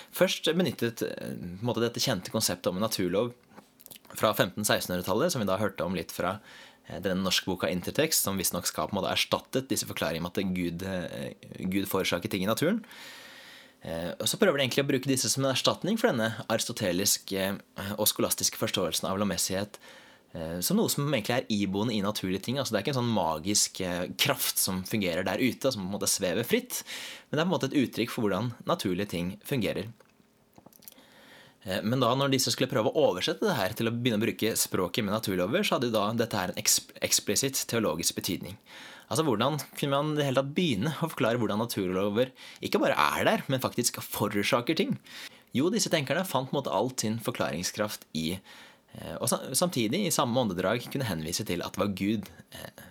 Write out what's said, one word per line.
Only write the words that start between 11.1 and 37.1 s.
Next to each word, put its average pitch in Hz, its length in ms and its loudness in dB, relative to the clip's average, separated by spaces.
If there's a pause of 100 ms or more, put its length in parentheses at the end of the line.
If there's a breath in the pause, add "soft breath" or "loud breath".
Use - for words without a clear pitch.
Gud 95 200 0
forårsaker 92 420 0
ting 95 140 -2
i - 20 0
naturen. 151 380 2 (1040 loud breath)
Eh, 82 320 -4
og 107 80 -4
så - 140 0
prøver 170 180 6
de 139 80 4
egentlig 123 160 2
å 139 80 0
bruke 135 200 2
disse 123 200 2
som 135 140 0
en 135 80 2
erstatning 143 480 0
for 233 100 4
denne 113 220 2 (180)
aristoteliske, 95 920 0 (100)
eh, 98 400 -8
og 107 160 2
skolastiske - 480 0
forståelsen 90 480 0
av 95 140 0
lovmessighet, 98 580 0 (560 loud breath)
eh, 82 300 -4
som 196 160 4
noe 160 100 2
som 143 160 0
egentlig 123 300 0
er - 100 0 (140)
iboende 101 340 0
i 104 80 0
naturlige 95 460 0
ting. 127 100 -2
Altså, 120 160 -2
det 101 60 2
er 104 60 -4
ikke 143 100 0
en 123 80 0
sånn 117 100 0
magisk, 85 640 2
eh, 90 280 -2 (100)
kraft - 400 0
som 92 240 0
fungerer 92 420 0
der 95 140 0
ute, 131 340 2
som 101 140 -4
på - 0 -
en 98 140 -4
måte 98 100 2
svever 95 340 0
fritt, - 380 -2 (480 loud breath)
men 143 80 0
det 156 60 2
er 185 40 0
på 180 60 2
en 135 60 0
måte 143 100 0
et 143 160 4
uttrykk - 240 -2
for - 120 -4
hvordan 104 300 0 (140)
naturlige 101 480 0
ting 87 320 -4
fungerer. 95 400 -2 (1800 loud breath)
Eh, 95 180 -2
men 120 180 0
da 120 140 6
når 135 200 2
disse 131 160 2
skulle 123 200 0
prøve 117 200 2
å 131 240 4
oversette 156 320 0
det 190 80 2
her 98 240 0
til 113 80 0
å 113 80 0
begynne 120 240 2
å 110 80 4
bruke 107 320 0
språket 95 460 0
med 98 100 0
naturlover, 107 480 0
så 202 140 2
hadde 123 160 0
jo - 20 0
da 104 180 2
dette 117 240 0
her 92 140 0
en - 80 -8
eks-, - 240 2 (160)
eksplisitt - 720 0